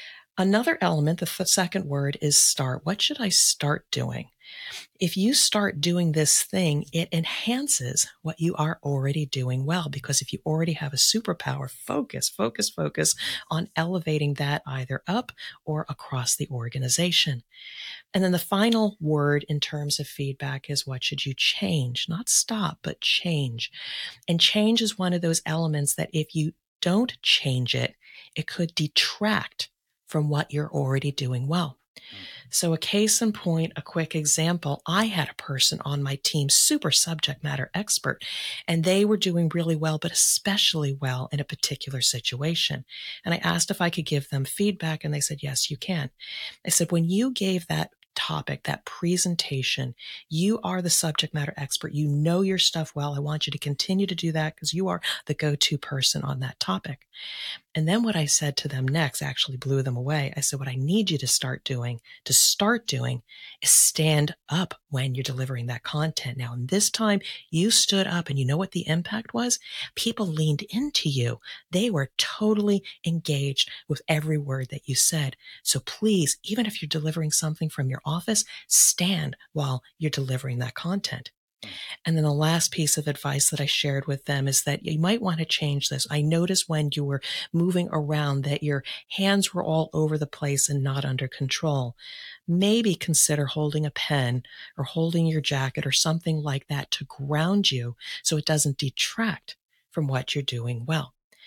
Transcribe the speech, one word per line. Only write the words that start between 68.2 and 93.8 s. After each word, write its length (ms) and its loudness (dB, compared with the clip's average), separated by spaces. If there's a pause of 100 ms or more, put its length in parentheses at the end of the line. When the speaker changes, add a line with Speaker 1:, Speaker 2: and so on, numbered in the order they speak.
Speaker 1:
and 100 0
you 60 2
know 120 2
what 140 -2
the 160 -4
impact 460 -2
was? 260 0 (360)
People 320 -2
leaned 360 2
into 460 -2
you. 300 0 (320)
They 180 2
were 280 0
totally 640 2 (220)
engaged 640 0 (180)
with 200 -4
every 300 0
word 340 -4
that 180 -10
you 60 -2
said. 420 0 (260)
So 160 0
please, 640 2
even 220 -2
if 160 -6
you're 80 -6
delivering 420 -2
something 380 0
from 200 -2
your 160 -4
office, 400 0 (220)
stand 720 2 (160)
while 300 -2 (160)
you're 100 0
delivering 500 -2
that 160 -4
content." 560 -4 (320)
Speaker 2:
Mm. 60 -12 (360)
Speaker 1:
And 120 2
then 60 4
the 100 4
last 380 2
piece 260 2
of 100 -2
advice 420 0
that 100 0
I 60 0
shared 420 0
with 180 -4
them 220 2
is 160 2
that 220 -2
you 120 0
might 240 2
want 180 0
to 60 -2
change 440 0
this. 200 -2
I 120 2
noticed 480 2
when 240 2
you 100 -2
were 180 0 (300)
moving 400 2
around 540 0
that 180 -2
your 200 0 (260)
hands 440 2
were 100 0
all 280 2
over 260 2
the 100 -2
place 420 0
and 140 0
not 200 0
under 240 -2
control. 680 -2 (500)
Maybe 480 4
consider 520 2
holding 380 0